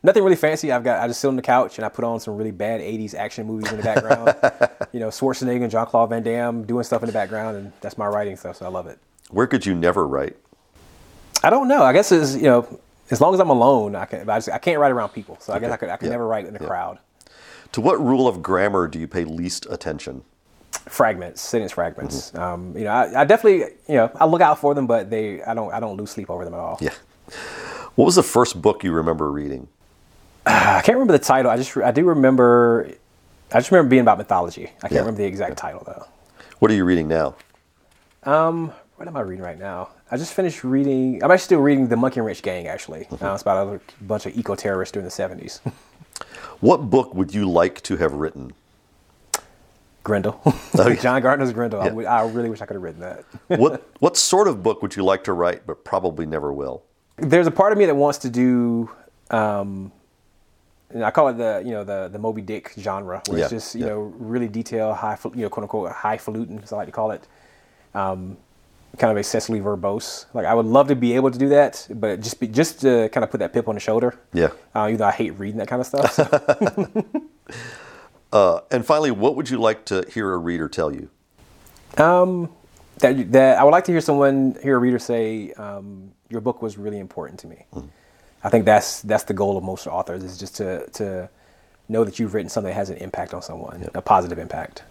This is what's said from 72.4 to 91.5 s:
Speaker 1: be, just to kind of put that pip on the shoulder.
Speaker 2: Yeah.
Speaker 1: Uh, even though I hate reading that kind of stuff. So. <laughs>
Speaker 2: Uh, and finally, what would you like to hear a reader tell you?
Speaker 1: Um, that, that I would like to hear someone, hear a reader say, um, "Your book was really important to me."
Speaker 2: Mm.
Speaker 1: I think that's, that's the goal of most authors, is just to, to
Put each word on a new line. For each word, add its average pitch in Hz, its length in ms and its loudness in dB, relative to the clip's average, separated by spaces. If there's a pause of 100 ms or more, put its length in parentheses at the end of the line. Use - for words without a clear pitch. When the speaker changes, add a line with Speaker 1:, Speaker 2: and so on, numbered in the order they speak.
Speaker 1:
be, 120 80 -4
just 143 340 0
to 120 280 4
kind 110 140 0
of - 60 -8
put 104 100 -6
that 90 120 -4
pip 117 160 -2
on 107 60 -4
the 104 60 -8
shoulder. 117 380 0 (140)
Speaker 2:
Yeah. 82 160 2 (260)
Speaker 1:
Uh, 107 140 0
even 113 100 0
though 107 80 2
I 98 60 4
hate 107 260 -2
reading 104 200 -8
that 101 100 -6
kind 127 120 -4
of 127 60 -4
stuff. 139 260 0
So. 185 960 0
<laughs> - 140 -6 (1080)
Speaker 2:
Uh, 92 280 4 (100)
and 120 140 0
finally, 151 260 2
what 117 260 0
would 131 140 -6
you 127 80 -2
like 110 280 0
to 95 260 -2
hear 101 200 -2
a 90 40 -2
reader 85 320 -4
tell 78 240 -4
you? - 160 -12 (880)
Speaker 1:
Um, 175 540 4 (480)
that, 127 340 2
that 131 260 8
I 131 60 6
would 147 60 10
like 180 140 6
to 180 80 -2
hear 165 80 2
someone, 139 640 2
hear 135 140 2
a - 20 4
reader 123 200 2
say, 110 540 -4
um, 101 580 -16 (180)
"Your 113 120 -8
book 117 200 -4
was 107 160 -8
really 104 220 -10
important 87 420 -14
to - 60 -20
me." - 260 -20
Speaker 2:
Mm. 73 160 -14 (580)
Speaker 1:
I - 20 -2
think 110 160 2
that's, 107 380 2
that's 107 220 -2
the 101 100 -6
goal 98 220 -2
of 92 80 -6
most 95 240 -10
authors, 90 340 -6
is 90 160 -16
just 95 180 -14
to, 92 340 -8
to 95 380 -8 (600)